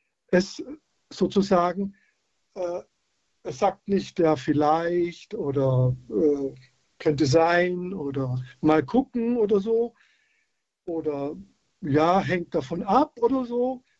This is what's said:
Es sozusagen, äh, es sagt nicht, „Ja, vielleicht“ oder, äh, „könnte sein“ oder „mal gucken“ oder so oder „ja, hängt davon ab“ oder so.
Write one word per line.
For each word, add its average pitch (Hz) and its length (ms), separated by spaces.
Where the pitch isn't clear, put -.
Es - 360
sozusagen, 190 840
äh, 180 260
es 165 160
sagt 196 280
nicht, 196 320
„Ja, 160 160
vielleicht“ 165 1000
oder, 131 600
äh, 143 440
„könnte 151 260
sein“ 175 680
oder 139 480
„mal 156 220
gucken“ 240 540
oder 208 220
so 226 340
oder 151 500
„ja, 165 400
hängt 175 340
davon 170 280
ab“ 240 380
oder 254 240
so. 247 380